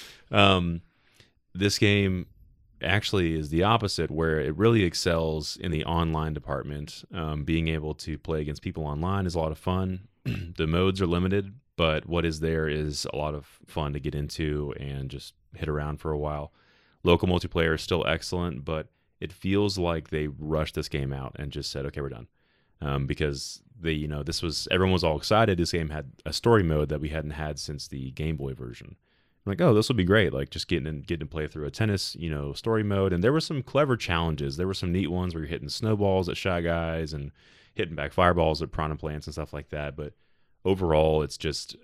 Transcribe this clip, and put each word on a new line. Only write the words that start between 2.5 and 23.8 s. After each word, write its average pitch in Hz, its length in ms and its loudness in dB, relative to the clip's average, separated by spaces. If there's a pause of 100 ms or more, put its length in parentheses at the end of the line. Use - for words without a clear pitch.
actually 92 520 2
is 76 160 -4
the 82 140 2
opposite, 104 460 2
where 78 300 0
it 73 160 -2
really 113 260 6
excels 80 760 0
in 92 120 -4
the 76 140 0
online 80 480 0
department. 73 800 -8
Um, 78 320 -4
being 80 240 2
able 78 280 -2
to 78 200 -8
play 78 240 -4
against 73 220 -6
people 82 240 -6
online 90 400 -2
is 82 80 -2
a 87 40 0
lot 80 140 0
of 78 60 -10
fun. 92 500 -2 (160)
<clears throat> 95 320 -6
The 82 100 0
modes 95 360 2
are 90 40 2
limited, 95 460 0 (240)
but 80 300 2
what 82 180 0
is 78 160 0
there 80 260 0
is 76 460 -2
a - 40 -8
lot 76 180 -2
of - 320 -14
fun 73 260 -4
to 71 80 -6
get 73 140 -4
into 73 640 -2
and 69 300 -8
just - 240 -12 (200)
hit 76 140 -6
around 73 300 -4
for 78 140 -4
a 76 60 -2
while. 76 320 -4 (520)
Local 87 260 6
multiplayer 85 460 2
is - 80 -2
still 87 240 0
excellent, 82 580 -2
but 78 220 -4 (360)
it 78 100 -8
feels 98 460 2
like 85 320 -2
they 78 160 0
rushed 76 480 -2
this 78 140 -4
game 69 240 -2
out 67 260 -8
and 71 140 -8
just 69 180 -8
said, 69 160 -6
"Okay, 73 140 -8
we're 69 100 -4
done." 58 160 -14 (540)
Um, 69 260 -2
because 71 560 -4 (180)